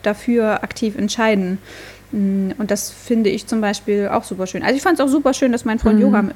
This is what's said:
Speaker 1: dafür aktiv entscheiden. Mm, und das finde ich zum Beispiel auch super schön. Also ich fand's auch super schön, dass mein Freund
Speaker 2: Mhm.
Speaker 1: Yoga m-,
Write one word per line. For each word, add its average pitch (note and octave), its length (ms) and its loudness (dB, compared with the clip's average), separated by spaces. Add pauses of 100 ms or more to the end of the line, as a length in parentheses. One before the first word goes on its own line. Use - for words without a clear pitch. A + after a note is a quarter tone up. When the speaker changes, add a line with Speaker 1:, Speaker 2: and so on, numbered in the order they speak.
Speaker 1:
dafür G#3+ 600 0
aktiv - 340 -4
entscheiden. G3+ 640 0 (540)
Mm, G3 460 0
und G#3 120 -4
das G3+ 200 -2
finde A3+ 400 0
ich - 160 -4
zum A3 140 -2
Beispiel G3+ 480 -2
auch A3+ 160 -2
super F#3 220 -6
schön. F#3 160 -8
Also A#3 140 2
ich C#4 60 -4
fand's F4 180 2
auch C#4 80 2
super C4+ 260 2
schön, B3+ 180 2
dass A#3 120 -2
mein A3 140 0
Freund A3 200 4
Speaker 2:
Mhm. G#3 40 6
Speaker 1:
Yoga G#3 180 4
m-, G3+ 160 0